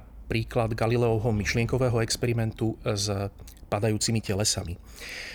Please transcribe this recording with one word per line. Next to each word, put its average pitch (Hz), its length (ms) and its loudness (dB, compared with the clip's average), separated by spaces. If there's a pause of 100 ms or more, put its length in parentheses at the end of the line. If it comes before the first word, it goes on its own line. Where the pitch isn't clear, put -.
(280)
príklad 113 480 0
Galileovho 117 560 2
myšlienkového 117 720 2
experimentu 113 800 0
s 104 260 -2 (640)
padajúcimi 107 560 2
telesami. 95 480 0 (600)